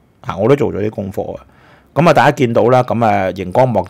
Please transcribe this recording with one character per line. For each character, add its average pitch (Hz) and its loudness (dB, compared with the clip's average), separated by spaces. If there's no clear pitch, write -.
嚇， 82 -8
我 107 0
都 143 4
做 104 -2
咗 90 -6
啲 107 -2
功 98 -10
課 92 -8
嘅。 - -14
咁 170 2
啊， 156 6
大 120 4
家 147 4
見 127 0
到 120 2
啦， 127 4
咁 117 -2
啊， 101 2
熒 92 -10
光 127 2
幕 104 -2